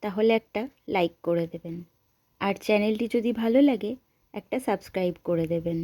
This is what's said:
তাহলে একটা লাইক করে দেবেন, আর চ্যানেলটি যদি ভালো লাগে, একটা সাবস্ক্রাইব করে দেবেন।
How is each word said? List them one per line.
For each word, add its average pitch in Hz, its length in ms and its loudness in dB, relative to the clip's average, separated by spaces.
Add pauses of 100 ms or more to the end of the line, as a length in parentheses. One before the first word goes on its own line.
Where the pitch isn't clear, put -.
তাহলে 214 380 2
একটা - 220 -8 (320)
লাইক 175 200 0 (120)
করে 170 260 0
দেবেন, 170 240 -12 (640)
আর 196 140 0 (100)
চ্যানেলটি 214 500 2
যদি 240 180 0 (100)
ভালো 226 180 4 (100)
লাগে, 214 220 -2 (480)
একটা 214 180 -6 (100)
সাবস্ক্রাইব 190 460 -2 (140)
করে 170 240 2
দেবেন। 165 320 -2